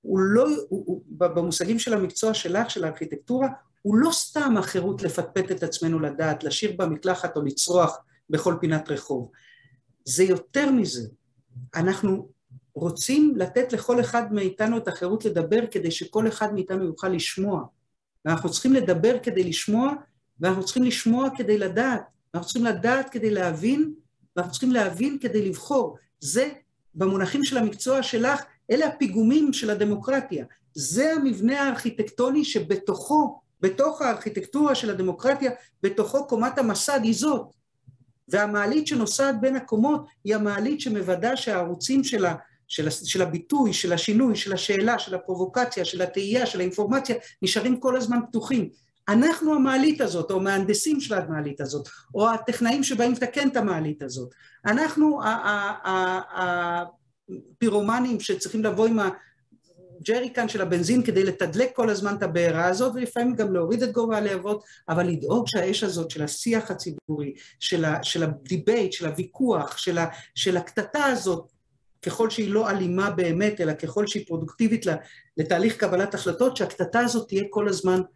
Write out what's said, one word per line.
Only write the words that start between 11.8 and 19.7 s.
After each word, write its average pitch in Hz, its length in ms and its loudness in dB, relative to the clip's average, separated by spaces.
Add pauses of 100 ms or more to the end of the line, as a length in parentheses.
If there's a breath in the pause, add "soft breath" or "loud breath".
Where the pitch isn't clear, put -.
רוצים 254 600 2
לתת 247 360 0
לכל 240 280 2
אחד 233 320 0
מאיתנו 214 460 0
את 220 100 -4
החירות 185 360 -2
לדבר, 190 420 0
כדי 170 240 -2
שכל 214 380 -2
אחד 214 260 -2
מאיתנו 185 300 -2
יוכל 170 240 -4
לשמוע. 185 560 -2 (600)
ואנחנו 160 260 0
צריכים 254 220 2
לדבר 220 500 4
כדי 190 220 0
לשמוע, 220 480 0 (480)